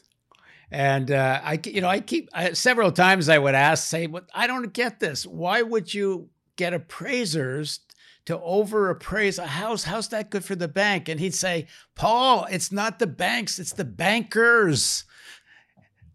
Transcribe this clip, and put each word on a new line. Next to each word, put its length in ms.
and, 420
uh, 320
I, 200
you 160
know, 80
I 120
keep, 320
I, 200
several 380
times 380
I 100
would 160
ask, 320
say, 220
"What, 260
I 120
don't 260
get 280
this. 240
Why 380
would 320
you 340
get 180
appraisers 1080
to 120
overappraise 1000
a 80
house? 380
How's 240
that 220
good 140
for 120
the 120
bank?" 400
And 120
he'd 140
say, 340
"Paul, 560
it's 220
not 260
the 80
banks, 540
it's 120
the 120
bankers." 1200